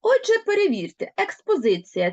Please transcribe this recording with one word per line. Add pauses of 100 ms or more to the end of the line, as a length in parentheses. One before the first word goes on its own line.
Отже, (140)
перевірте,
експозиція —